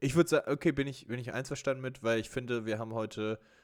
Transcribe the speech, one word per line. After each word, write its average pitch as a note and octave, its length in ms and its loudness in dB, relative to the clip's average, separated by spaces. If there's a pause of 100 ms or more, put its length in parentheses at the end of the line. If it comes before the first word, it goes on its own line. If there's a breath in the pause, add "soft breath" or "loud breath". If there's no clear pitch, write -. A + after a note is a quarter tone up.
Ich C#3 140 2
würd E3+ 120 8
sa-, D3+ 200 4
okay, D3 260 2
bin C#3 140 0
ich, C3 200 -12
bin A#2+ 120 -6
ich B2 120 -8
einverstanden C3 500 -4
mit, C3 220 -8
weil A2+ 160 4
ich A2 100 -4
finde, A#2+ 360 -2
wir G#2+ 140 0
haben A2+ 140 -6
heute A2 460 -2 (240 soft breath)